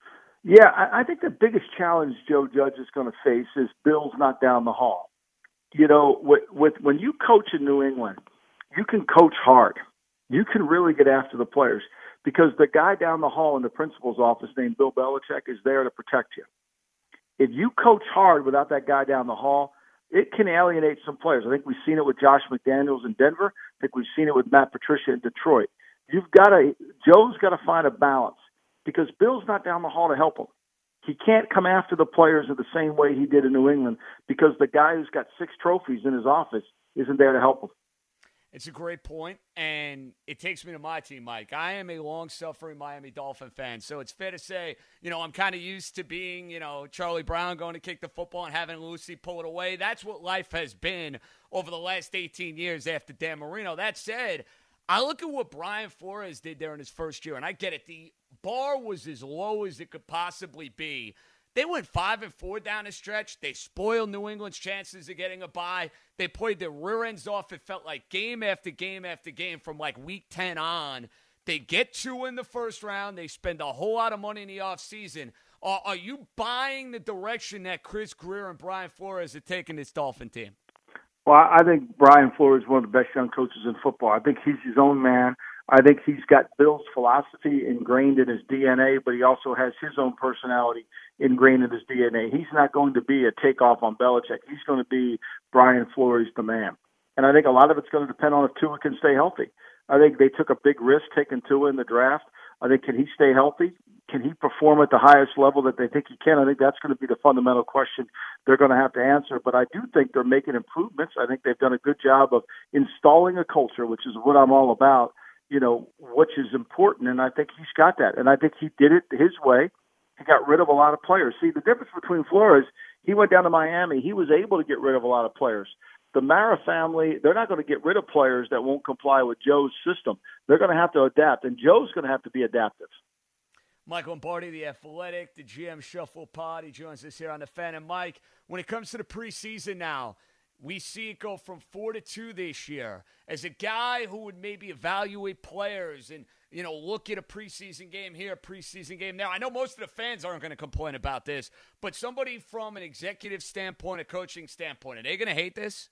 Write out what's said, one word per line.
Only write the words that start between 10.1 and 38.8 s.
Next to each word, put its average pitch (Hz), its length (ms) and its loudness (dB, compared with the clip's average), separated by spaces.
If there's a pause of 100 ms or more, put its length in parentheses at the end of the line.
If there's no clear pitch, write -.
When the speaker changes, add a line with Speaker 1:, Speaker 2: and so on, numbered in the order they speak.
Speaker 1:
You 170 160 0
can 190 220 -2
really 170 260 2
get 143 140 6
after 135 300 2
the 120 80 -4
players 117 360 0 (420)
because 151 340 4
the 147 100 6
guy 165 280 2
down 165 260 -2
the 147 80 -2
hall 151 280 0
in 127 60 -4
the 113 60 -4
principal's 127 500 -8
office 117 380 2
named 120 200 -4
Bill 135 140 2
Belichick 135 560 -4
is 123 160 -12
there 135 200 0
to 123 60 -4
protect - 480 -6
you. - 60 -20 (960)
If 131 120 4
you 170 200 -4
coach - 320 2 (100)
hard 170 320 4
without 139 240 -2
that 139 160 -4
guy 139 200 0
down 135 220 -2
the 113 80 -8
hall, 139 380 -2 (380)
it 190 200 0
can 208 160 0
alienate 165 580 0
some 147 120 -12
players. 131 300 -2
I - 20 -6
think 139 160 -4
we've 131 100 -6 (100)
seen 156 120 0
it 147 80 -2
with 131 140 -2
Josh 139 220 6 (100)
McDaniels 135 540 -2
in 110 80 -8
Denver. 170 420 0
I - 260 -20
think 135 140 -6
we've 120 100 -8 (100)
seen 156 120 -2
it 143 80 -2
with 123 160 0
Matt 135 200 4
Patricia 139 420 -4
in - 80 -8
Detroit. 120 480 0 (380)
You've 175 220 -4
gotta, 185 460 8 (280)
Joe's 214 380 8
gotta 180 240 0
find 165 220 0
a 127 40 2
balance 131 460 0 (480)
because 160 220 -4 (120)
Bill's 226 280 2
not 202 180 -6
down 175 160 -4
the 160 80 -8
hall 165 200 -2
to 139 60 0
help 156 220 0
him. - 80 -10 (600)
He 147 100 -8
can't 220 340 0
come 190 160 0
after 185 320 0
the 156 80 2
players 156 420 4
in 135 80 -6
the 123 180 -8
same 156 220 -4
way 147 180 2
he 135 120 -2
did 139 180 4
in 131 80 0
New 135 180 2
England 127 280 -2 (280)
because 151 320 2
the 139 100 0
guy 151 280 2
who's 156 140 -8
got - 180 -8 (100)
six 175 140 -12 (100)
trophies 170 440 -4
in 135 80 -2
his 117 120 -6
office 139 380 -2 (320)
isn't 135 220 -4
there 135 160 6
to 123 80 0
help 131 220 2
him. 101 60 -16 (840)
Speaker 2:
It's 139 140 -20
a 165 40 -20
great 170 320 -14